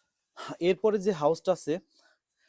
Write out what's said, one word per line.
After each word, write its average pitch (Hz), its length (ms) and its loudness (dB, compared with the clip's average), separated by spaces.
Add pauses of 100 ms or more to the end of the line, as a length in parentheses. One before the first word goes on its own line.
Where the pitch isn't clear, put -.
(600)
এরপরে 202 400 2
যে 190 120 0
হাউসটা 160 400 0
আছে, 165 280 -4 (680)